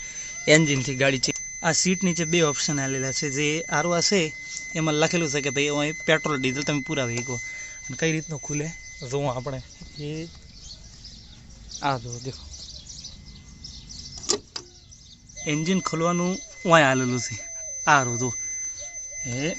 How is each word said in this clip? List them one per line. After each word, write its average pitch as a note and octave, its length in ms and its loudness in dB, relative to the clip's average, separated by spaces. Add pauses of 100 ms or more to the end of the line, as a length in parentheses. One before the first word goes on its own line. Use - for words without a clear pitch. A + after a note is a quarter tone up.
(480)
એન્જિનથી C#3+ 540 6
ગાડી C3+ 240 4
છે. D3 60 0 (320)
આ E3 100 4
સીટ F#3 300 4
નીચે E3+ 220 2
બે E3 180 4
ઓપ્શન D3 360 2
આલેલા C3+ 400 0
છે. D#3 100 -2
જે D3 180 0 (220)
આરવા E3+ 320 2
છે G3 180 4 (560)
એમાં D#3 260 2
લખેલું D#3+ 300 4
છે C#3+ 100 2
કે C#3 80 0
ભાઈ C#3+ 260 2
અહીં D3+ 300 0
પેટ્રોલ D#3 340 4
ડીઝલ C3 240 0
તમે D3 180 2
પુરાવી B2+ 420 0
શકો. B2 120 -4 (480)
અને C3 140 -8
કઈ D#3+ 140 2
રીતનું D#3 280 -2
ખુલે D3 280 -4 (420)
જોવું C#3 220 0
આપણે. C3 280 -4 (400)
એ D3 100 -6 (1700)
આ C#3 160 2
જો A#2 120 -8 (100)
દેખો, B2+ 240 -10 (3000)
એન્જિન D#3+ 360 2
ખોલવાનું F3 520 0 (320)
અહીં D#3+ 220 10
આલેલું B2+ 340 4
છે. A2+ 140 -6 (520)
આ C#3+ 160 8
જો B2 260 -2 (960)
એ C3 340 -2